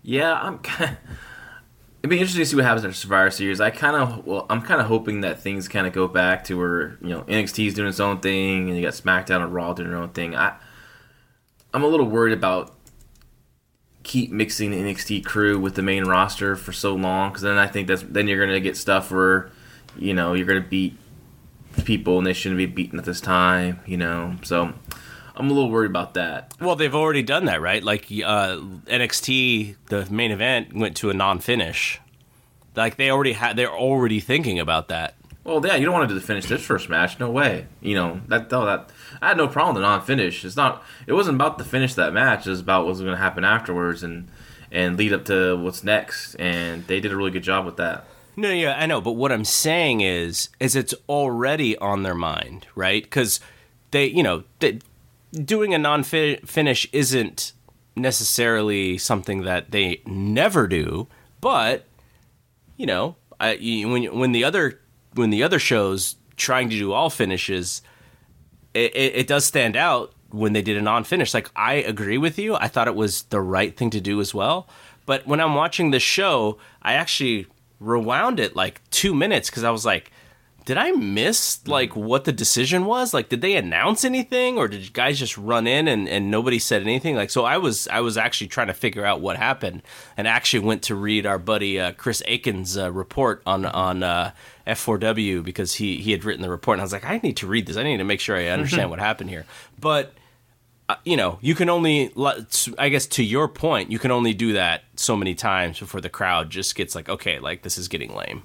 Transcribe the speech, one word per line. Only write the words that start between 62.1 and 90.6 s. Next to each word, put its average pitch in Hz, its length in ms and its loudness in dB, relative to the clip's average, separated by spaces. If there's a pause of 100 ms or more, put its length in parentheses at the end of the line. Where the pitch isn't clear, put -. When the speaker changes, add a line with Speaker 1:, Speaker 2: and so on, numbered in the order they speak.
Speaker 2:
you 262 100 -6
know, 110 300 0 (240)
I, 110 200 0
y-, 110 300 -2
when, 123 140 2 (120)
when 127 140 2
the 120 140 4
other, 156 340 0 (360)
when 117 160 2
the 107 120 2
other 170 160 4
show's 98 560 0 (220)
trying 127 340 0
to 110 80 -2
do 101 140 0
all 147 180 2
finishes, 92 720 -2 (920)
it, 117 220 2
it, 131 220 2
it 127 100 2
does 143 200 2
stand 117 280 2
out 139 380 0 (180)
when 107 220 0
they 107 100 2
did 104 140 0
a 104 60 0
non-finish. 117 520 2
Like, 113 220 0
I 113 180 2
agree 107 440 0
with 156 200 0
you. 214 160 -2
I 110 140 0
thought 117 180 2
it 117 80 0
was 104 300 0
the 104 160 -2
right 95 360 0
thing 117 140 0
to 110 100 -2
do 101 200 0
as 95 120 -2
well. 147 360 -2 (380)
But 135 200 -2
when 151 140 2
I'm 156 160 2
watching 165 340 2
this 131 140 4
show, 135 540 2 (240)
I 110 100 2
actually 127 540 0 (340)
rewound 120 600 0
it, 104 160 -2
like, 92 240 -2 (100)
two 190 240 2
minutes 160 360 2
'cause 117 120 -6
I 117 80 2
was 113 160 -2
like, 92 240 0 (540)
"Did 131 120 -2
I 226 140 0
miss, 120 800 0
like, 131 260 0
what 117 300 0
the 160 80 2
decision 135 540 2
was? 240 280 0
Like, 123 140 0
did 117 120 -2
they 190 140 2
announce 117 500 2
anything, 254 540 0
or 147 80 2
did 101 260 -8
guys 135 280 0
just 117 180 -6
run 113 300 0
in 147 180 4
and, 107 220 0
and 98 200 0
nobody 117 300 2
said 107 240 0
anything?" 127 320 0
Like, 104 160 -2
so 123 140 0
I 131 120 2
was, 147 300 -2
I 110 140 0
was 117 160 0
actually 110 320 -2
trying 120 180 -2
to 95 80 -2
figure 101 300 -4
out 98 160 2
what 87 160 -2
happened, 107 460 -2 (340)
and 101 100 -2
actually 113 320 2
went 104 240 0